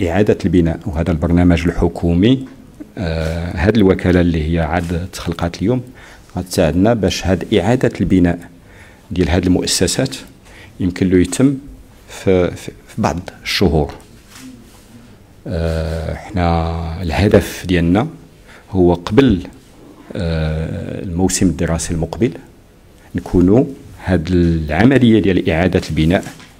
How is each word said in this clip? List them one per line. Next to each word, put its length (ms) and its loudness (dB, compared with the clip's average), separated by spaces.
إعادة 420 2
البناء 420 2
وهذا 240 -2
البرنامج 560 2
الحكومي، 800 0
آه، 580 -4
هاد 200 2
الوكالة 440 4
اللي 320 0
هي 80 0
عاد 520 -4
تخلقات 500 -6
اليوم 200 0
غتساعدنا 580 0
باش 320 -2
هاد 280 -2
إعادة 460 2
البناء 380 2
ديال 180 0
هاد 180 0
المؤسسات 720 0
يمكن 300 -2
له 80 6
يتم 360 2
في، 420 0
في، 220 -14
في 140 -8
بعض 160 -2
الشهور. 520 0
آه، 680 -4
حنا 880 -2
الهدف 640 0
ديالنا 420 2
هو 240 4
قبل، 480 2
آه، 840 -4
الموسم 440 0
الدراسي 480 -2
المقبل 360 -2
نكونوا 500 2
هاد 260 -2
العملية 880 2
ديال 300 0
إعادة 400 2
البناء 340 2